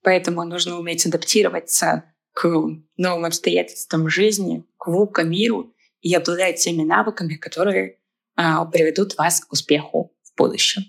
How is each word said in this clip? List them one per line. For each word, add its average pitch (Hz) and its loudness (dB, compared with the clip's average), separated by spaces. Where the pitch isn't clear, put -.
поэтому 175 2
нужно 175 -6
уметь 170 -4
адаптироваться 165 0
к - -4
новым 180 -2
обстоятельствам 165 -2
жизни, 185 0
к - -10
вука, 185 2
миру 175 -2
и 170 2
обладать 175 0
теми 165 0
навыками, 180 0
которые, 190 -2
а, 165 2
приведут 165 2
вас 170 2
к - -16
успеху - 0
в - -20
будущем. - 0